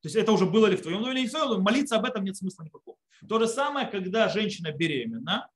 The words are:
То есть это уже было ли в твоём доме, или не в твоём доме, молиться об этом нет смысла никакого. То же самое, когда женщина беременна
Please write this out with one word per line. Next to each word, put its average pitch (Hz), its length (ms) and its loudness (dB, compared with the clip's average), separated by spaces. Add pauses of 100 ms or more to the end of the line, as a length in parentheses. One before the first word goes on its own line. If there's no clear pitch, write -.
То 160 60 -10
есть 151 80 -8
это 214 160 4
уже 185 140 6
было 214 220 6
ли 180 80 4
в - 80 -6
твоём 180 180 -4
доме, 254 120 -2
или 262 80 0
не 240 60 0
в - 40 -6
твоём 302 180 -2
доме, 190 140 0
молиться 233 320 2
об 214 100 2
этом 208 180 -4
нет 190 140 -6
смысла 185 240 -8
никакого. - 340 -20 (320)
То 220 120 0
же 226 80 2
самое, 277 400 -2
когда 196 420 0
женщина 170 420 -4
беременна 143 840 -4